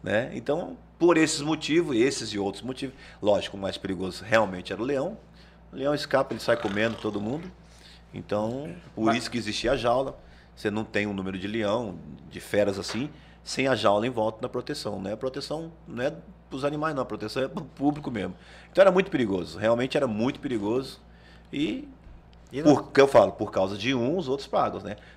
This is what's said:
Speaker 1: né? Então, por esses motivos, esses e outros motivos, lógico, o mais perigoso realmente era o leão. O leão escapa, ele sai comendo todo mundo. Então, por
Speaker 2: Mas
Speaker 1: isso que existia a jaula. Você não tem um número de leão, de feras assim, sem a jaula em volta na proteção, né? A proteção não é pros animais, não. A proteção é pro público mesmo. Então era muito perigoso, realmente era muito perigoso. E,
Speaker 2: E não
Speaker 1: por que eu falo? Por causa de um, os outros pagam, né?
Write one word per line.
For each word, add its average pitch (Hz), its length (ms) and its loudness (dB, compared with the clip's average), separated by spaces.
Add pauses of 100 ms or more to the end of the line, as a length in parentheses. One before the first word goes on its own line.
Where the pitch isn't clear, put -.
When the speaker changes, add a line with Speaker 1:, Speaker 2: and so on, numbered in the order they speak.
Speaker 1:
né? 110 300 0
Então, 175 440 -4 (220)
por 170 200 6
esses 156 220 4
motivos, 147 560 0
esses 113 340 2
e 101 80 -4
outros 98 240 -4
motivos, 131 320 -8 (260)
lógico, 98 360 2
o 98 40 -8
mais 95 160 -4
perigoso 92 480 -6
realmente 101 480 2
era 95 80 -6
o 113 40 -2
leão. 143 340 -4 (540)
O - 40 -12
leão 143 180 0
escapa, 135 380 0
ele 110 80 -6
sai 117 160 2
comendo 107 400 0
todo 101 240 -4
mundo. 151 300 -6 (640)
Então, 117 600 -4 (200)
por 110 120 0
Speaker 2:
Mas 113 120 6
Speaker 1:
isso 120 120 -6
que 120 60 -4
existia 107 360 -2
a 139 40 2
jaula. 123 400 0 (380)
Você - 160 -4
não 107 140 -2
tem 104 220 -2
um 104 60 -4
número 95 260 -4
de 92 80 -8
leão, 104 520 -2 (320)
de 87 100 -12
feras 101 380 2
assim, 120 320 -4 (340)
sem 135 240 0
a 131 60 4
jaula 104 320 4
em 131 40 0
volta 110 300 -2
na 123 80 -4
proteção, 117 540 -6
né? 98 100 -4
A 110 40 -6
proteção 139 540 -6 (160)
não 117 160 -6
é 151 120 0 (340)
pros 135 160 -6
animais, 151 300 0
não. 131 80 -2
A - 40 -2
proteção 107 360 -4
é 135 60 -2
pro 160 160 -8
público 147 460 -2
mesmo. 92 240 -4 (360)
Então - 120 4
era 196 100 10
muito 190 180 2
perigoso, 95 480 0
realmente 120 380 2
era 139 100 2
muito 117 340 -2
perigoso. 123 580 -2 (540)
E, 208 340 -4 (640)
Speaker 2:
E 135 120 -6
não 151 120 8
Speaker 1:
por - 180 -2
que 139 80 6
eu 139 80 10
falo? 101 240 8
Por 104 180 -4
causa 98 260 0
de 117 180 -2
um, 123 220 0
os 160 120 -4
outros 139 200 -4
pagam, 110 320 0
né? 95 160 -8 (200)